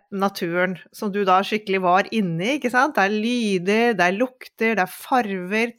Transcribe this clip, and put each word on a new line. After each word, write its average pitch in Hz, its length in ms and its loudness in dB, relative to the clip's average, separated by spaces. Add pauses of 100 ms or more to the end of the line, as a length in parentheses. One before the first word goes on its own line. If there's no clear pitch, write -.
(140)
naturen, 185 600 -2 (180)
som 220 160 -6
du 202 160 -2
da 185 160 6
skikkelig 202 400 -4
var 185 320 2
inne 175 300 0
i, 240 160 -2
ikke 240 100 -2
sant? 262 240 2
Det 196 140 4
er 214 80 0
lyder, 214 840 2
det 180 60 4
er 180 100 2
lukter, 226 640 -2
det 185 60 2
er 185 100 -4
farver, 214 840 -2